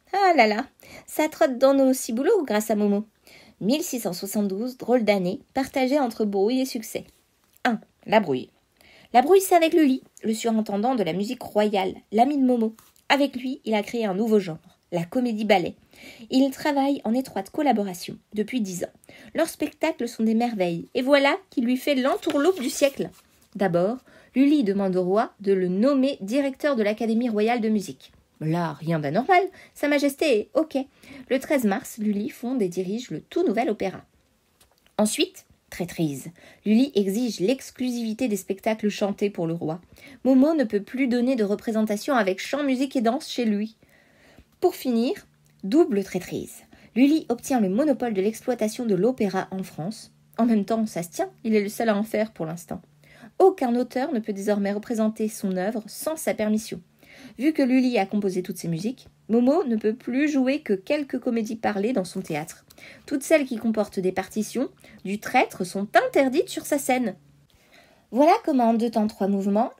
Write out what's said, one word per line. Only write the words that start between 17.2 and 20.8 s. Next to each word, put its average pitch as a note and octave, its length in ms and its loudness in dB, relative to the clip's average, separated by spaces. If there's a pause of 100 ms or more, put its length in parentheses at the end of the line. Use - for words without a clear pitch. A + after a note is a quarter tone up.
collaboration G#3+ 680 -2 (160)
depuis G#3+ 280 -4
dix F#3 220 -6
ans. - 100 -10 (400)
Leurs D#4+ 160 -2
spectacles D#4 580 -4
sont A3+ 160 -6
des A3 120 2
merveilles, F#3+ 580 -2